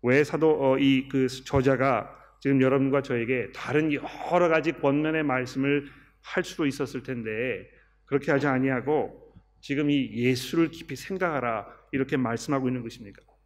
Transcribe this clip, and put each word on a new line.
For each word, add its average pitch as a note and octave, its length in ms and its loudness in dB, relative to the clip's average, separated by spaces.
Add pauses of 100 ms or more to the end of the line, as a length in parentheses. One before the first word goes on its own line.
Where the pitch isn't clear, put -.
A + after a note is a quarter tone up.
왜 C3 220 4
사도, D3 480 2
어, C3+ 60 2
이 C3+ 300 4
그 C3 200 0
저자가 C3 920 0 (200)
지금 C#3 200 2
여러분과 C3+ 420 2
저에게 A#2+ 500 -4
다른 D3+ 400 -2
여러 E3+ 560 0
가지 D#3+ 240 2
권면의 D#3 500 0
말씀을 C3+ 680 -2 (340)
할 - 220 -4
수도 - 220 -4
있었을 C3 360 -4
텐데 A2+ 640 -6 (380)
그렇게 C#3+ 260 -2
하지 C#3 160 4
아니하고 C3 880 0 (280)
지금 D3 300 -2
이 C3+ 220 0
"예수를 B2+ 580 0
깊이 - 260 -12
생각하라" C#3 720 -4 (260)
이렇게 C3+ 240 -2
말씀하고 B2+ 520 -2
있는 B2+ 140 -4
것입니까? A2 400 -16 (240)